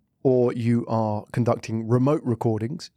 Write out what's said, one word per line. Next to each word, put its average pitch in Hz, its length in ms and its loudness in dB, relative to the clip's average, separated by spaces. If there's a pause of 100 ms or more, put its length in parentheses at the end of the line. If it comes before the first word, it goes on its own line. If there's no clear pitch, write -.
(240)
or 123 280 4
you 117 360 0
are 107 440 -2
conducting 113 560 -2
remote 127 360 2
recordings, 113 720 -2